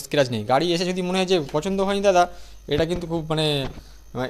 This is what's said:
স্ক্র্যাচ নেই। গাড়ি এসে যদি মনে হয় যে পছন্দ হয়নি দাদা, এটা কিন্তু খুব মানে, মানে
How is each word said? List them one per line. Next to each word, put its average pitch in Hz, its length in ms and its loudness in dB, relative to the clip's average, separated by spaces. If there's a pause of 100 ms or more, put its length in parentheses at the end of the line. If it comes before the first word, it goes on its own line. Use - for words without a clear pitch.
স্ক্র্যাচ 139 300 2
নেই। 107 80 -2 (100)
গাড়ি 147 220 4
এসে 180 160 0
যদি 185 180 -4
মনে 185 100 0
হয় 185 140 0
যে 185 40 6 (160)
পছন্দ 190 340 -2
হয়নি 202 220 0
দাদা, 180 140 6 (520)
এটা 160 160 2
কিন্তু 175 220 -4
খুব 165 80 -2 (100)
মানে, 156 160 0 (680)
মানে - 160 -4